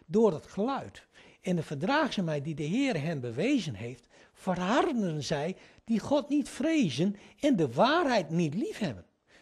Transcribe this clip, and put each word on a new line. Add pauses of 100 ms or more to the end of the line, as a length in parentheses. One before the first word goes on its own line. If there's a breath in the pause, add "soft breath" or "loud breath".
door
het
geluid (340 loud breath)
en
de
verdraagzaamheid
die
de
Heer
hen
bewezen
heeft, (260 soft breath)
verharden
zij (260 loud breath)
die
God
niet
vrezen (240 loud breath)
en
de
waarheid
niet
liefhebben. (360 soft breath)